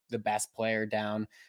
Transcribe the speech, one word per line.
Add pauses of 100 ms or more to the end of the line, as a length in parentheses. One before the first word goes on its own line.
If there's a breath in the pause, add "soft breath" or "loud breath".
the
best
player
down, (220 soft breath)